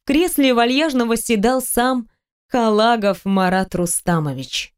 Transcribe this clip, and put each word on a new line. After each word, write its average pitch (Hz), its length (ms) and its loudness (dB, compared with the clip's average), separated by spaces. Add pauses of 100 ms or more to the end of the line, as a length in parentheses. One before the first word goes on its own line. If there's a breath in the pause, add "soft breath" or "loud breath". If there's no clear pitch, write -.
В - 40 -20
кресле 285 480 2
вальяжно 254 520 0
восседал 233 560 0
сам 254 480 -2 (380)
Халагов 220 760 0
Марат 190 500 0
Рустамович. 156 1040 -4